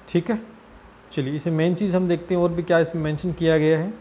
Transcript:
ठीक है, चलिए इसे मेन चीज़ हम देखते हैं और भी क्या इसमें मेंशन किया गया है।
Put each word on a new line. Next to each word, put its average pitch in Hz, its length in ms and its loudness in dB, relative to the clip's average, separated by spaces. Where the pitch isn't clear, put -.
ठीक 175 220 0
है, 220 120 -2
चलिए 131 240 -4
इसे 156 140 -4
मेन 165 240 2
चीज़ 180 220 0
हम 185 120 0
देखते 175 260 -2
हैं 175 80 2
और 175 60 2
भी 170 140 -4
क्या 170 160 2
इसमें 165 240 0
मेंशन 151 300 -2
किया 160 260 2
गया 156 200 4
है। 190 220 -4